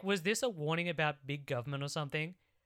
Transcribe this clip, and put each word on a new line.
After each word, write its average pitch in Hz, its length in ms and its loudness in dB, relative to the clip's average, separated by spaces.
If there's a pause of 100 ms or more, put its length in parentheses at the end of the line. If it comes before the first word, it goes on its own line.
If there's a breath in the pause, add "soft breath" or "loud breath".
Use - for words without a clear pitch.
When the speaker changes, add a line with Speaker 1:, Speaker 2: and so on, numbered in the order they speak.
Speaker 1:
Well 185 60 0
Speaker 2:
was 196 140 2
this 208 200 2
a 254 60 4
warning 165 400 0
about 151 380 0
big 143 180 -4
government 139 380 -2
or 143 60 -2
something? 156 440 -2 (320)